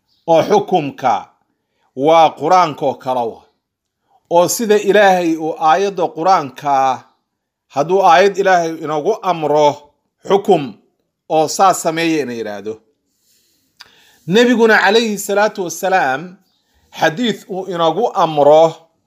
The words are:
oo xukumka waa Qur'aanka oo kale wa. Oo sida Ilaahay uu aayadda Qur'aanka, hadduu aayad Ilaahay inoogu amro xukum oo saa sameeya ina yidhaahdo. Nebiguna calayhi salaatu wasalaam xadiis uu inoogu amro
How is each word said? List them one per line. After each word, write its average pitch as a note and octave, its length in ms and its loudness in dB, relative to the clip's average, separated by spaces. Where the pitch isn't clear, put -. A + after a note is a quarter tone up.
oo E3 140 4
xukumka C#3+ 720 -2
waa D#3 320 4
Qur'aanka D#3+ 460 0
oo B2+ 80 -2
kale B2+ 380 -6
wa. - 100 -20
Oo E3+ 180 2
sida G#3 280 0
Ilaahay F#3+ 600 2
uu D#3+ 220 -8
aayadda F3 460 0
Qur'aanka, D#3 580 -2
hadduu E3+ 280 0
aayad F#3 340 4
Ilaahay F3+ 340 0
inoogu D3+ 280 -4
amro D3+ 460 0
xukum G3 340 0
oo D#3 180 0
saa F#3 260 0
sameeya E3 480 -4
ina B2 100 -8
yidhaahdo. G#2 420 -10
Nebiguna A3 520 4
calayhi G3+ 400 0
salaatu G3+ 460 -2
wasalaam F3 720 -4
xadiis E3+ 480 -4
uu F#3+ 180 -10
inoogu E3+ 480 -2
amro D#3 500 4